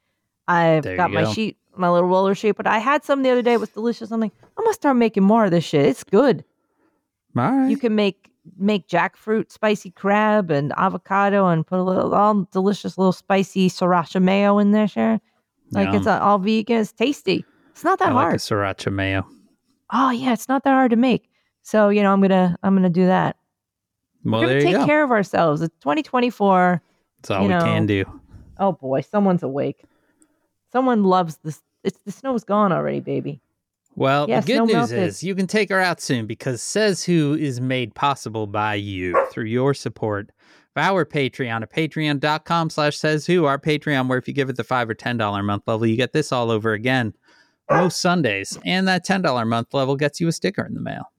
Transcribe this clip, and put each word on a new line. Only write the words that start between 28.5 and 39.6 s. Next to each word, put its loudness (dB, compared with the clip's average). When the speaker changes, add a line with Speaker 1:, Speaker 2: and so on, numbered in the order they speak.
Speaker 1:
Oh, 0
boy, -4
someone's 0
awake. -4
Someone 2
loves 0
this. -10
It's, -4
the -12
snow's -6
gone 0
already, -2
baby. -8
Speaker 2:
Well, 0
Speaker 1:
Yeah, 0
Speaker 2:
the -4
good 0
Speaker 1:
snow 2
Speaker 2:
news 2
Speaker 1:
melted. -2
Speaker 2:
is -4
you -4
can -2
take -2
her 0
out -2
soon -2
because -6
Says -2
Who 2
is -4
made -4
possible -4
by -2
you -2
through -8
your 0